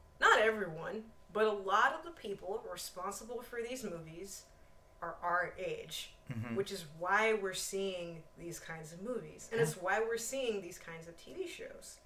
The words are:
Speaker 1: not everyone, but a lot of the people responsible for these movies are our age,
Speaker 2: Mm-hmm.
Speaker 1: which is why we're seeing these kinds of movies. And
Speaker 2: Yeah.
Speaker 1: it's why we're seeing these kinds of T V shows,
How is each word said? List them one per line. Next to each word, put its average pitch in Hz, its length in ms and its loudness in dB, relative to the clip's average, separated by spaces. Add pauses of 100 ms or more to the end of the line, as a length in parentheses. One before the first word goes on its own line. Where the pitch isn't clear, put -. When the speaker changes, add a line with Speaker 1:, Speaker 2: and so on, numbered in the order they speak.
(200)
Speaker 1:
not - 200 10
everyone, 202 600 2 (300)
but 214 140 6
a 214 60 6
lot 202 460 6
of 320 60 -10
the 339 80 -10
people 208 500 -6 (100)
responsible 220 720 -6
for 240 180 -8
these 240 220 -4
movies 170 600 -8 (600)
are 170 200 -6
our 175 360 2
age, 156 520 -6 (220)
Speaker 2:
Mm-hmm. 117 240 -2
Speaker 1:
which - 160 0
is 180 140 -8 (120)
why 202 360 6
we're 196 180 0
seeing 180 720 -4 (160)
these 170 200 -8
kinds 160 360 -10
of 175 80 -12
movies. 208 500 -6
And 226 60 2
Speaker 2:
Yeah. 233 80 6
Speaker 1:
it's - 100 -2
why 190 240 2
we're 226 160 0
seeing 226 460 -2
these 170 160 -10
kinds 165 280 -12
of 165 120 -16
T - 160 -16
V 349 120 -6
shows, - 600 -12